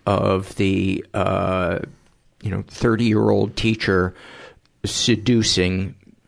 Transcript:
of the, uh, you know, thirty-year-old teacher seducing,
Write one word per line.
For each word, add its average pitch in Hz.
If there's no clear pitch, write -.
of 98
the, 95
uh, 92
you 104
know, 98
thirty-year-old 107
teacher 98
seducing, 98